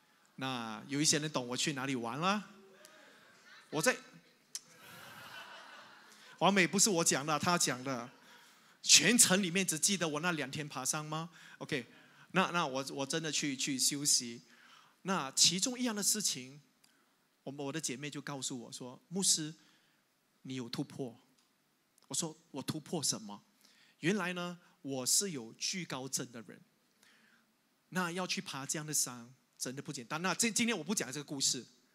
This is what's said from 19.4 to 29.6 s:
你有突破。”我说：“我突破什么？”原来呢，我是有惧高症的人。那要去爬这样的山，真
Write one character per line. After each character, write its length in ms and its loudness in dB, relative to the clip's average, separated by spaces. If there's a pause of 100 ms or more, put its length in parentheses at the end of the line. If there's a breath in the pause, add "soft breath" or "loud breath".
你 140 -8
有 120 -6
突 140 -4
破。” 340 -10 (920)
我 60 -8
说 220 -4 (140)
：“我 100 -8
突 200 -6
破 200 -4
什 220 -2
么？” 180 -14 (600 soft breath)
原 160 2
来 160 -2
呢， 260 -6 (240 soft breath)
我 240 -4
是 240 4
有 220 -8
惧 320 -4
高 240 -6
症 240 -4
的 100 -12
人。 180 -18 (1300 soft breath)
那 200 -2
要 160 -2
去 140 -4
爬 260 -8
这 140 -4
样 40 -6
的 80 -6
山， 400 -2 (240)
真 200 -6